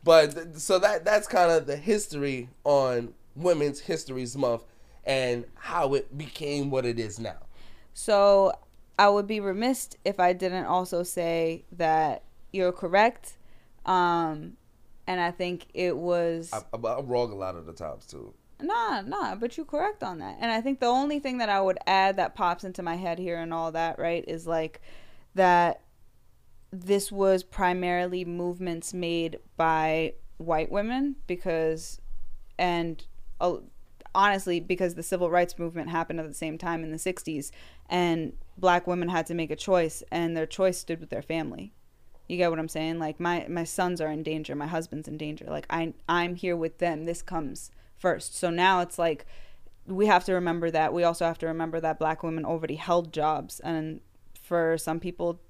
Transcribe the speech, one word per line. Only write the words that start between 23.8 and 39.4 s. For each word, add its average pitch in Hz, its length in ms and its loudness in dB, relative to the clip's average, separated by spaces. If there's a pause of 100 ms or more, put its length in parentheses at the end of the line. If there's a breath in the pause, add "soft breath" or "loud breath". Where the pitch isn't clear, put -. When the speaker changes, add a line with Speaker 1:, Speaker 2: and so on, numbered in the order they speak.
Speaker 2:
right, 170 280 -2
is, 165 200 -8
like, 165 340 -2 (540 soft breath)
that 175 480 6 (880)
this 196 400 0
was 190 300 4
primarily 180 840 0
movements 175 720 -4
made 170 440 -2 (180)
by 160 580 2 (240)
white 160 340 0
women 254 440 0 (100)
because, 165 760 -2 (580)
and, 170 460 0 (360)
uh, 175 160 2 (580)
honestly, 196 460 4
because 175 340 -2
the 165 80 -10
civil 175 280 0
rights 175 280 2
movement 165 320 -6
happened 165 300 -2
at 156 60 -6
the 147 80 -12
same 160 220 -6
time 170 280 -4
in 156 80 -8
the 160 60 -8
sixties, 160 520 -6 (400 loud breath)
and 170 420 0 (240)
black 175 300 4
women 180 220 -2
had 170 180 0
to 170 80 -6
make 165 160 -4